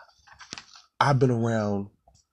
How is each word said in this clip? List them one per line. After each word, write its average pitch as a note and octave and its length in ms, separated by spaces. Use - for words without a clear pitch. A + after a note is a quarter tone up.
I've C#3 200
been B2+ 120
around, A2 560